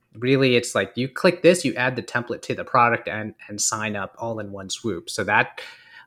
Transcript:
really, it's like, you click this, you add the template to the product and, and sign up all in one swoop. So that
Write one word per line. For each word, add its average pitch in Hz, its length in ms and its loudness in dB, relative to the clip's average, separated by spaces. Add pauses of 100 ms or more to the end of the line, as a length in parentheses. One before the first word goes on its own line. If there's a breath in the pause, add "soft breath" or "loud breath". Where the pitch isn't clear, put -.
(160)
really, 127 400 4
it's 120 180 0
like, 98 220 0
you 127 120 -2
click - 360 0
this, 180 200 6
you 120 120 0
add 123 200 0
the 120 80 -4
template - 380 -6
to - 140 -6
the 90 100 -8
product 117 420 2
and, 107 280 -6 (120)
and 104 140 -8
sign 107 340 -2
up 98 220 -8
all 113 220 -6
in 101 120 -10
one 95 180 -12
swoop. 92 400 -6
So - 140 -4
that 107 380 2 (460 loud breath)